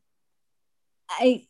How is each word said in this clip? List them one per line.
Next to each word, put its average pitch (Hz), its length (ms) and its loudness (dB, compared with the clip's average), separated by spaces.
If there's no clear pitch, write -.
I, 233 400 0